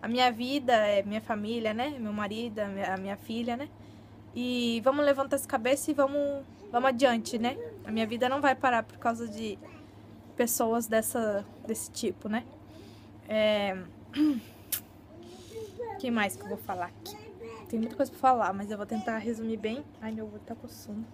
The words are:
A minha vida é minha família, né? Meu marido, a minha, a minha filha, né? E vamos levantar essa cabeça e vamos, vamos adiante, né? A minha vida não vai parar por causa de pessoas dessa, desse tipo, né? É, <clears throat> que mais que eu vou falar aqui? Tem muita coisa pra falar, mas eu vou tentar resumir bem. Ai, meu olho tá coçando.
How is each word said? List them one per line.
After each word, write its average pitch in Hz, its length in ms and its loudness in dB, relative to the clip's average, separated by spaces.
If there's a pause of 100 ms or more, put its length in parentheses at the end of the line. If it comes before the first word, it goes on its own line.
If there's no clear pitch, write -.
A 226 60 -6
minha 247 240 6
vida 247 440 2
é 208 280 6
minha 202 180 -2
família, 220 540 -2
né? 269 240 -2
Meu 214 140 -4
marido, 208 480 -4
a 208 60 0
minha, 196 280 -2
a - 20 -2
minha 196 200 -4
filha, 233 400 -4
né? 285 120 -6 (680)
E 240 500 0
vamos 285 200 6
levantar 277 320 4
essa 269 120 -2
cabeça 269 420 2
e 294 40 4
vamos, 277 500 2 (260)
vamos 240 180 4
adiante, 240 500 4
né? 240 180 0 (280)
A 214 60 -8
minha 220 160 2
vida 233 220 2
não 269 120 2
vai 277 140 6
parar 247 280 4
por - 160 -10
causa 233 280 -2
de 214 320 -6 (760)
pessoas 233 500 2
dessa, 220 580 2 (220)
desse - 240 -4
tipo, - 380 -4
né? 220 160 0 (840)
É, 214 480 4 (380)
<clears throat> 392 1800 -4
que 392 100 -4
mais 214 280 2
que - 60 -14
eu - 60 -10
vou 208 100 -6
falar 180 280 -6
aqui? - 300 -14 (520)
Tem 233 100 -2
muita 226 180 -2
coisa 269 140 2
pra - 100 -14
falar, 233 320 6
mas 202 180 -6
eu 214 60 -4
vou 202 100 -6
tentar 220 320 -2
resumir 226 380 -4
bem. 220 280 -4 (160)
Ai, 220 120 -8
meu 220 140 -6
olho 208 200 -12
tá 233 80 -8
coçando. 226 600 -10